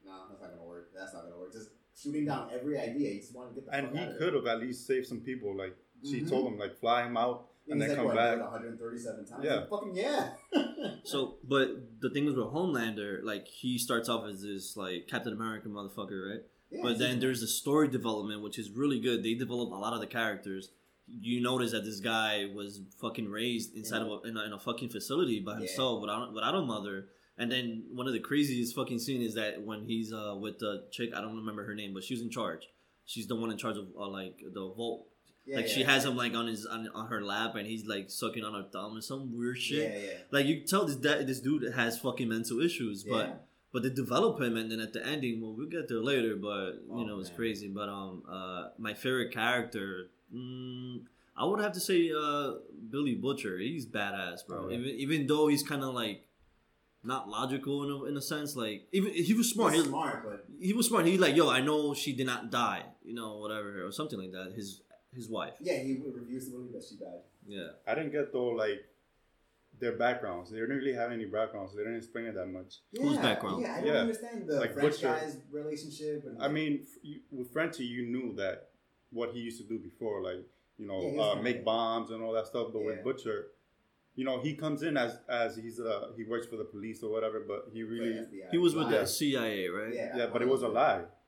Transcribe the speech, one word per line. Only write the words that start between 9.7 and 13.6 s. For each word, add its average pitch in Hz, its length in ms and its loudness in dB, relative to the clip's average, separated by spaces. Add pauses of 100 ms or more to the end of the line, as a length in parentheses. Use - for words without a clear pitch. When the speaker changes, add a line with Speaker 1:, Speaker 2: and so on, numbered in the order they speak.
Speaker 1:
yeah. 269 340 2 (240)
<laughs> - 500 0
Speaker 3:
So, - 400 -2
but 131 560 2
the 127 100 0
thing 143 140 2
was 139 120 2
with 117 100 2
Homelander, 113 760 0
like, 104 240 -4
he 127 320 -2